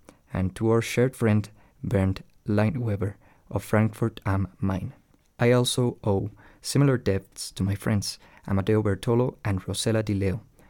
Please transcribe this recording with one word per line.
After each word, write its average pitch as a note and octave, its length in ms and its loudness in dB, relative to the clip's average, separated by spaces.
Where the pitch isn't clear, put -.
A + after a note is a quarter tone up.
and F#2 220 -2
to A2 140 0
our A2+ 120 2
shared B2 340 0
friend G#2+ 340 2
Bernd F#2+ 400 0
Leinweber G#2 680 -2
of G2+ 120 -4
Frankfurt A2 640 0
am G2 200 0
Main. F#2+ 320 -4
I A#2+ 120 4
also B2 520 2
owe G#2 260 0
similar C3+ 380 2
debts - 520 -4
to - 120 -4
my F#2+ 100 0
friends G2+ 460 -2
Amadeo G#2 360 2
Bertolo A#2 600 0
and F#2+ 240 -2
Rosella A2 360 0
Di G#2 100 -2
Leo, F#2+ 280 -2